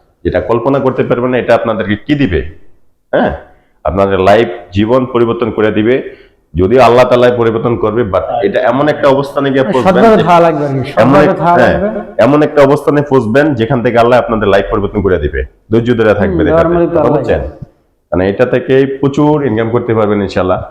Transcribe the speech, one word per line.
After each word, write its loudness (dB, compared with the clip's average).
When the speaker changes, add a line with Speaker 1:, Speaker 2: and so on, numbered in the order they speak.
Speaker 1:
যেটা -2
কল্পনা -2
করতে -2
পারবেন -2
না, 0
এটা 2
আপনাদেরকে -2
কি -4
দিবে। -2
হ্যাঁ? 0
আপনাদের 0
লাইফ, 4
জীবন 0
পরিবর্তন -2
করে 0
দিবে, 0
যদিও 2
আল্লাহ 4
তাআলাই 2
পরিবর্তন -2
করবে, -2
but -2
Speaker 2:
হ্যাঁ। -6
Speaker 1:
এটা 0
এমন 0
একটা 0
অবস্থানে -2
গিয়ে 0
Speaker 3:
মানে -2
Speaker 1:
পৌঁছবেন 2
Speaker 3:
সৎভাবে 4
Speaker 1:
যে 2
Speaker 3:
থাকা 2
লাগবে 0
আর -4
কি, -4
Speaker 1:
এমন 0
Speaker 3:
সৎভাবে 6
Speaker 1:
এক-, 0
Speaker 3:
থাকা 0
Speaker 1:
হ্যাঁ, 2
Speaker 3:
লাগবে। -4
Speaker 1:
এমন 2
একটা 0
অবস্থানে 2
পৌঁছবেন 0
যেখান -2
থেকে 0
আল্লাহ 4
আপনাদের -2
লাইফ 2
পরিবর্তন -4
করে 0
দিবে। -4
ধৈর্য 0
ধরে 2
থাকবে 0
Speaker 3:
হুম, 0
Speaker 1:
এটাতে, 2
Speaker 3:
normally 0
তো -4
Speaker 1:
কথা 0
Speaker 3:
আল্লাহ 0
Speaker 1:
বুঝছেন? -2
মানে 0
এটা 0
থেকে 0
প্রচুর 0
ইনকাম -2
করতে -2
পারবেন 0
ইনশাআল্লাহ। -2